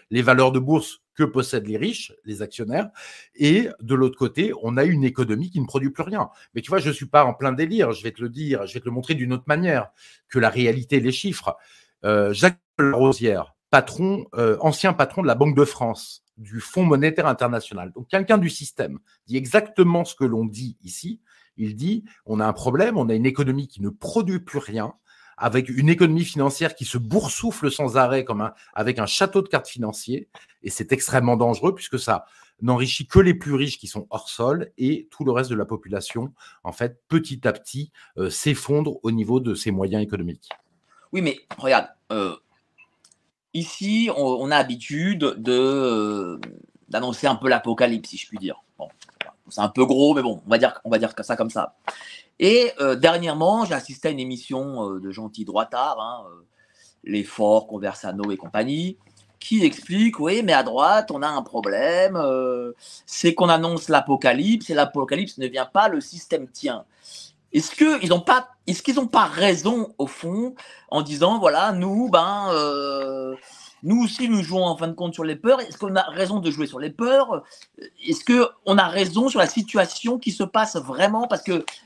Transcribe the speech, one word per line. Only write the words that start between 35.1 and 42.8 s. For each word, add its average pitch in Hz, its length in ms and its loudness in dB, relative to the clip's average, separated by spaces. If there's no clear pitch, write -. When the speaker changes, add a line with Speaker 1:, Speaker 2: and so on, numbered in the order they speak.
Speaker 1:
tout - 140 -10
le 131 80 2
reste 127 160 0
de 123 60 -4
la 104 100 -2
population, 104 720 -8
en - 100 -10
fait, 120 360 -6
petit 156 400 -2
à 104 60 0
petit, - 360 -12
euh, 92 100 -2
s'effondre 147 760 -2
au 113 80 -2
niveau 113 300 0
de 120 140 -4
ses 104 160 -6
moyens 98 320 -2
économiques. 90 480 -8
Speaker 2:
Oui, 185 100 -2
mais 147 180 -2
regarde, - 320 2
euh, 98 240 -2